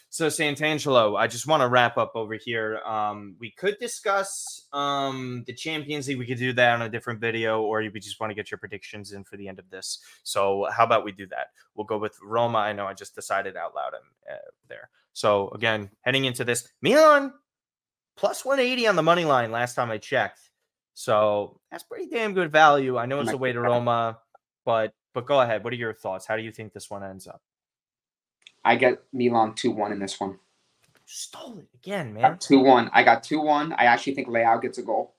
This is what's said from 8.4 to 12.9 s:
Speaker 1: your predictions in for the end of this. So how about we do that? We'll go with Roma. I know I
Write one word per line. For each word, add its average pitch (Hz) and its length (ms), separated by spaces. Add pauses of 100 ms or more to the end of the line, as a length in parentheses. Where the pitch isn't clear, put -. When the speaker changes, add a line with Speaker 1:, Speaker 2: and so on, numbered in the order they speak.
Speaker 1:
your 104 60
predictions 101 560
in 101 100
for 101 140
the 98 100
end 95 120
of 92 100
this. - 300 (240)
So 98 520
how 117 80
about 110 220
we 104 80
do 98 140
that? - 240 (240)
We'll 107 100
go 107 120
with 104 240
Roma. 113 360
I 104 160
know 101 120
I 98 80